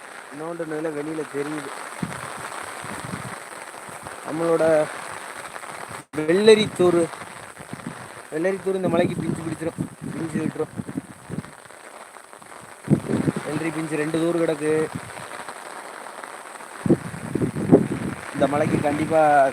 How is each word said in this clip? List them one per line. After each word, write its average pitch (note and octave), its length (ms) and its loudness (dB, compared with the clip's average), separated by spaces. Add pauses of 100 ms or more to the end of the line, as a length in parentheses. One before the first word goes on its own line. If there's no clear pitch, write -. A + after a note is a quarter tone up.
(400)
நோண்டுனதுல D#3+ 480 -4
வெளியில D3+ 360 -4 (120)
தெரியுது. C#3+ 360 -4 (2500)
நம்மளோட D#3+ 540 6 (1300)
வெள்ளரித்தூர், F3+ 880 8 (1300)
வெள்ளரித்தூர் F#3 440 0
இந்த F#3 140 2
மலைக்கு F3+ 320 4
பிஞ்சு E3 200 -2
பிடிச்சிரும், D#3+ 440 -4 (280)
பிஞ்சு D#3+ 260 -2
விட்டுரும். D#3 280 -2 (2750)
வெள்ளரி D#3 240 -2
பிஞ்சு D#3 260 -4
ரெண்டு D#3 240 0
தூர் E3+ 200 2
கிடக்கு. D#3 480 2 (3500)
இந்த C#3+ 140 4
மலைக்கு D#3 340 2
கண்டிப்பா D3+ 720 6